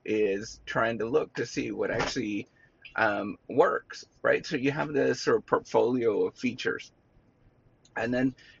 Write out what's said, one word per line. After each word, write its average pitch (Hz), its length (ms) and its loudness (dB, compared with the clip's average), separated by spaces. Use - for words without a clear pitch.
is 107 600 0
trying 117 340 0
to 107 60 -2
look 131 280 -2
to 156 120 -4
see 123 260 -6
what 101 200 -2
actually, 107 560 -2
um, 101 420 0
works, - 560 0
right? 135 240 2
So 165 100 -4
you 135 160 0
have 151 220 -4
this 131 260 2
sort 131 160 2
of 107 100 -2
portfolio 113 840 2
of 92 80 -8
features. - 580 -4
And 117 160 0
then 131 200 2